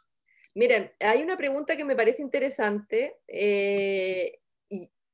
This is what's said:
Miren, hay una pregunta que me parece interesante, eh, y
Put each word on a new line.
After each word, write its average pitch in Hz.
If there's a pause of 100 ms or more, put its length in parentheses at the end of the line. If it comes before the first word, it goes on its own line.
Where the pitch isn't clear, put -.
(540)
Miren, 226
hay 226
una 349
pregunta 285
que 294
me 269
parece 233
interesante, 220 (100)
eh, 196 (300)
y 185 (240)